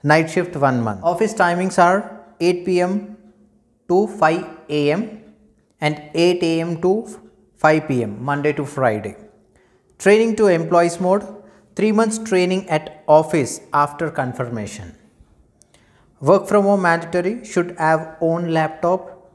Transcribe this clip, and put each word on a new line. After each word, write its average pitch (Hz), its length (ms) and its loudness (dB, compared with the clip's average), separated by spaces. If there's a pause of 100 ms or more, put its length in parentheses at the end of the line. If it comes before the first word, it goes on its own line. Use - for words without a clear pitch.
night 156 260 4
shift - 260 -4
one 135 280 2
month. 104 180 -4
Office 214 320 0
timings 180 460 0
are 185 480 2 (120)
eight 175 240 0
P 180 160 0
M 190 380 -4 (680)
to 190 180 2
five 165 400 0 (240)
A 147 220 0
M 214 320 -6 (580)
and 151 320 -4
eight 175 300 2
A 165 180 0
M 165 220 -4
to 208 260 0 (460)
five 156 320 2
P 123 160 0
M, 110 200 -8
Monday 143 300 -2
to 143 140 -6
Friday. 107 480 -2 (840)
Training 220 380 4
to 220 100 2
employees 170 540 2
mode, 190 260 0 (500)
three 214 160 0
months 220 280 0
training 185 500 0
at - 380 -4
office 156 540 2 (120)
after 147 380 -2
confirmation. 117 840 -8 (1200)
Work 165 280 4
from 202 180 2
home 196 180 2
mandatory, 175 600 0
should 175 360 -4
have 160 420 0
own 165 280 -2
laptop 165 840 -4